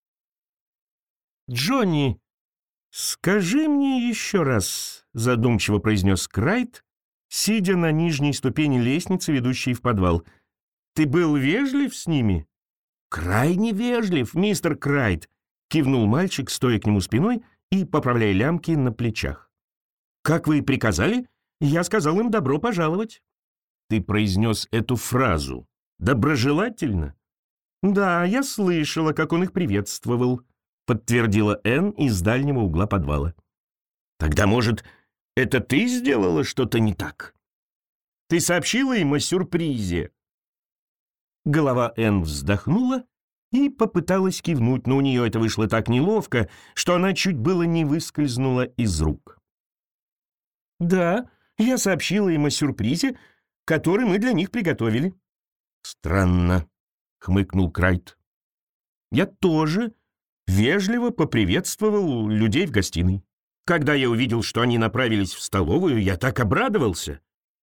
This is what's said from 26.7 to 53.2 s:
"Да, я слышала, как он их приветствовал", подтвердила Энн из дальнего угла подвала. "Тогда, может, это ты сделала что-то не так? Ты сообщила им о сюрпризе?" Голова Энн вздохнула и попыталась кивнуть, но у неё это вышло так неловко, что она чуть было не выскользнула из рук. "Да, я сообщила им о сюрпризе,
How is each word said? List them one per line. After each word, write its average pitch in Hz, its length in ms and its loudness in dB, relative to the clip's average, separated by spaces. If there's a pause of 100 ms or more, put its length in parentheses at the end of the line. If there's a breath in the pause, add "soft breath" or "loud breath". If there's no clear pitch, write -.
"Да, 185 420 2
я 220 180 0
слышала, 165 680 0
как 156 200 -2
он 170 120 2
их 180 80 -6
приветствовал", 123 920 -2 (440)
подтвердила 110 800 2
Энн 151 260 2
из 123 300 0
дальнего 127 400 0
угла 92 260 0
подвала. 76 480 -2 (840)
"Тогда, 78 280 0
может, 113 380 0 (520 soft breath)
это 127 240 0
ты 151 260 0
сделала 233 580 0
что-то 117 360 -2
не 107 140 2
так? - 400 -12 (920)
Ты 170 120 2
сообщила 233 560 0
им 147 180 2
о 147 60 2
сюрпризе?" 131 880 -2 (1300)
Голова 135 520 0
Энн 104 260 2
вздохнула 104 800 -2 (480)
и 277 180 2
попыталась 190 720 -2
кивнуть, 127 440 0
но 127 100 2
у 139 40 2
неё 131 240 2
это 117 140 -2
вышло 110 300 0
так 113 200 -2
неловко, 131 600 0 (260 loud breath)
что - 200 0
она 180 200 2
чуть 185 240 -2
было 170 240 0
не 165 220 0
выскользнула 135 800 -2
из 101 360 -2
рук. - 380 -4 (1400)
"Да, 180 520 0 (260 soft breath)
я 240 220 2
сообщила 190 500 0
им 151 180 2
о 147 40 2
сюрпризе, 147 680 -2 (460 loud breath)